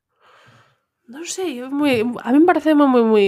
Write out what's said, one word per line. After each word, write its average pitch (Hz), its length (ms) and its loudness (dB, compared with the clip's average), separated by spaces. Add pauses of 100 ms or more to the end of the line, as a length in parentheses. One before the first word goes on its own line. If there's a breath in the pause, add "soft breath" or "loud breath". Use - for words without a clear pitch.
(1040 soft breath)
Non 294 240 -18
sei, 311 320 -10
é 254 80 -14
moi, 277 320 -2 (240)
a 233 80 -2
min 311 160 4
parece 311 240 0
moi, 294 160 4
moi, 247 160 2
moi, 214 240 2